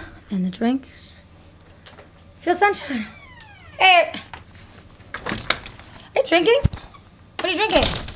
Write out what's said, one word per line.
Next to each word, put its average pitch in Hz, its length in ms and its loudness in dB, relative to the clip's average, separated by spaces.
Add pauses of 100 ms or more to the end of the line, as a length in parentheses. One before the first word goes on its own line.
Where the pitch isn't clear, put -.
(320)
and 190 120 -2
the 185 60 0
drinks. - 720 -4 (1200)
Feel 349 140 0
sunshine. 359 500 0 (720)
Hey, 359 420 6 (960)
are - 1000 -8
you 539 100 2
drinking? 359 340 4 (800)
What - 60 -4
are 349 40 0
you 359 80 -2
drinking? 392 260 4 (320)